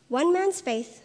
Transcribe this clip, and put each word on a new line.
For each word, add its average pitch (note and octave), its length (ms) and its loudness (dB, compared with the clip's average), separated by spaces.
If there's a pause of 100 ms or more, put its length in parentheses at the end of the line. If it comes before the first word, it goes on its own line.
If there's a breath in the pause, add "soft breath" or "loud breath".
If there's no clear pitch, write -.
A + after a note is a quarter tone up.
One D4 240 2
man's F#4+ 300 0
faith A#3 420 -6